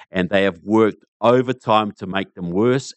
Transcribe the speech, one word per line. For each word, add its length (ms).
and 180
they 140
have 180
worked 420
overtime 680
to 160
make 280
them 180
worse 440